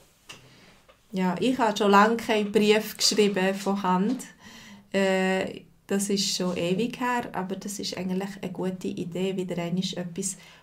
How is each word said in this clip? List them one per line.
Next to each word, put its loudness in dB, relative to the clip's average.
Ja, 0
ich 2
habe 0
schon 4
lange 8
keinen 0
Brief 4
geschrieben 2
von -2
Hand. 2
Äh, 0
das -2
ist 0
schon -2
ewig -2
her, -2
aber -6
das -10
ist -8
eigentlich -4
eine -8
gute -6
Idee, -4
wieder -4
einmal -2
etwas -6